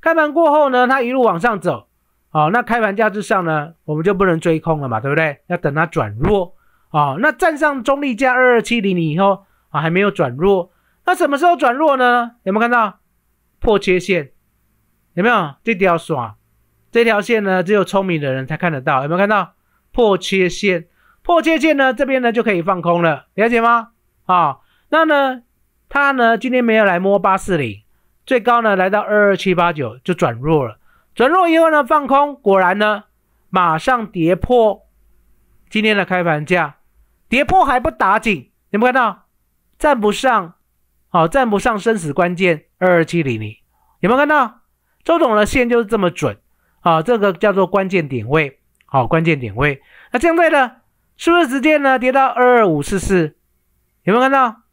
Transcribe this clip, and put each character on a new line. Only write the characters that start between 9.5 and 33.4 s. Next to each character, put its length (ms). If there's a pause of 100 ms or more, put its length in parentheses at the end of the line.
啊， 100
还 80
没 120
有 100
转 260
弱， 360 (340)
那 80
什 120
么 120
时 80
候 100
转 180
弱 220
呢？ 360 (100)
有 100
没 60
有 20
看 100
到 280 (600)
破 180
切 200
线？ 340 (840)
有 100
没 60
有 240 (100)
这 100
条 220
线？ 380 (580)
这 100
条 200
线 200
呢， 200
只 100
有 100
聪 220
明 160
的 140
人 120
才 120
看 120
得 120
到， 220
有 40
没 60
有 40
看 80
到 280 (360)
破 280
切 320
线？ 360 (360)
破 180
切 180
线 200
呢， 160
这 100
边 160
呢 100
就 120
可 100
以 80
放 220
空 180
了， 360
了 120
解 140
吗？ 300 (340)
啊， 320 (320)
那 160
呢， 360 (460)
它 220
呢 260
今 160
天 100
没 120
有 100
来 140
摸 200
八 200
四 180
零， 260 (440)
最 120
高 220
呢 160
来 140
到 100
二 280
二 80
七 180
八 180
九 320
就 100
转 200
弱 320
了， 120 (360)
转 160
弱 180
以 100
后 120
呢 120
放 240
空， 300
果 240
然 180
呢 260 (460)